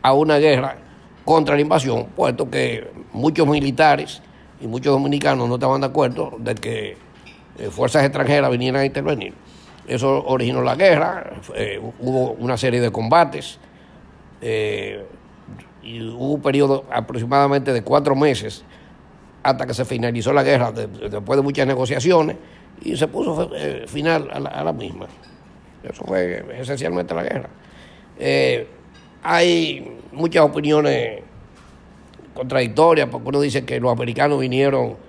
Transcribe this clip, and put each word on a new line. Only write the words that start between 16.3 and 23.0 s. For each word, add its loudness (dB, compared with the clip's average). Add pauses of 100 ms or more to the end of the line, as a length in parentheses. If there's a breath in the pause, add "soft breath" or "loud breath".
un -2
periodo 2
aproximadamente 0
de -2
cuatro 2
meses 0 (800 loud breath)
hasta 0
que -6
se -2
finalizó -2
la 4
guerra, 2
de-, -8
después -4
de 4
muchas 0
negociaciones, 2 (440 loud breath)
y -4
se 0